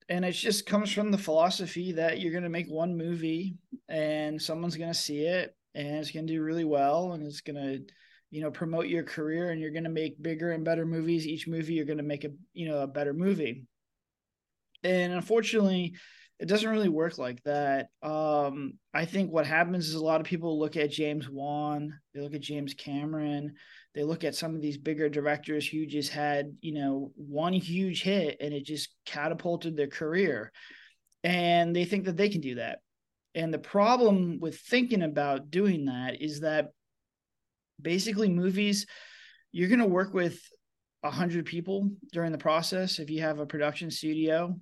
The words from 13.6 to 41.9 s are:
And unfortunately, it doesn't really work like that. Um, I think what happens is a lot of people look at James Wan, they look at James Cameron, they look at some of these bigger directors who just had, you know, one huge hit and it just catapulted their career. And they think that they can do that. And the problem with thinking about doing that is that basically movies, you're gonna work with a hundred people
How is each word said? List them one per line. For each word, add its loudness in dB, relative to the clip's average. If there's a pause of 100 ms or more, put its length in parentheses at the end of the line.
And 2
unfortunately, 2 (440)
it -6
doesn't 2
really 2
work 0
like -6
that. 0 (160)
Um, 0 (200)
I 0
think 0
what 2
happens 2
is -4
a -2
lot 4
of -8
people -2
look -2
at 2
James -2
Wan, -4 (160)
they -10
look -8
at -8
James -6
Cameron, -4 (400)
they -2
look -2
at -2
some -4
of -4
these -2
bigger 0
directors 0
who -4
just -4
had, -2
you -6
know, -2
one -2
huge 0
hit 2
and -4
it -4
just -8 (140)
catapulted -2
their 2
career. 0 (720)
And 6
they 4
think 0
that 0
they 6
can 0
do -4
that. -6 (520)
And 0
the 0
problem 6
with -4
thinking 4
about 0
doing 2
that -4
is -4
that 2 (1120)
basically 2
movies, 2 (640)
you're 0
gonna 6
work 2
with 0 (640)
a -2
hundred 0
people -2 (200)